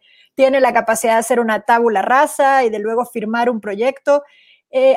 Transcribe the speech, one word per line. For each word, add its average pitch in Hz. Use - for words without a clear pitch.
tiene 269
la 247
capacidad 226
de 226
hacer 233
una 220
tabula 233
rasa 269
y 226
de 214
luego 226
firmar 233
un 226
proyecto. 262
Eh, 262